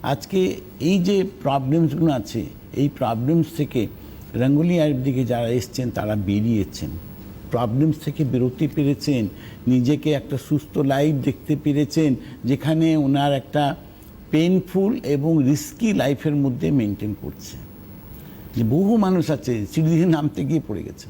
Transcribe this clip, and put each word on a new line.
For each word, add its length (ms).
আজকে 520
এই 200
যে 240
প্রবলেমসগুলো 680
আছে, 320
এই 240
প্রবলেমস 480
থেকে 300
রঙ্গোলি 460
আয়ুর্বেদিকে 440
যারা 220
এসছেন, 440
তারা 240
বেরিয়েছেন, 720
প্রবলেমস 440
থেকে 180
বেরোতে 520
পেরেছেন, 520
নিজেকে 440
একটা 260
সুস্থ 280
লাইফ 380
দেখতে 480
পেরেছেন, 520
যেখানে 520
ওনার 360
একটা 420
পেইনফুল 720
এবং 400
রিস্কি 500
লাইফের 420
মধ্যে 360
মেনটেন 500
করছে। 360
যে 80
বহু 340
মানুষ 340
আছে 420
সিঁড়ি 160
দিয়ে 160
নামতে 400
গিয়ে 220
পড়ে 160
গেছে 260